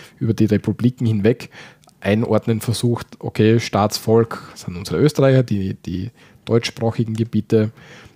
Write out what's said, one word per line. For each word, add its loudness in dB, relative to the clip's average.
über 0
die 2
Republiken 0
hinweg 0
einordnen 0
versucht, -2
okay, 2
Staatsvolk 0
sind -12
unsere -6
Österreicher, 4
die, -4
die -8
deutschsprachigen -2
Gebiete, 0